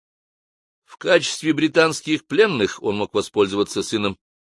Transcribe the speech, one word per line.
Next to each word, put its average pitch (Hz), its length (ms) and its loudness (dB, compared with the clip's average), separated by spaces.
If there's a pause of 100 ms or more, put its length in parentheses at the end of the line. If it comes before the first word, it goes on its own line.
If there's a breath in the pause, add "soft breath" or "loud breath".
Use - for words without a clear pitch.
(840)
В - 120 -20
качестве 160 560 0
британских 156 720 0
пленных 147 560 0
он 104 160 -2
мог 104 160 -4
воспользоваться 101 720 0
сыном 104 340 -4 (240)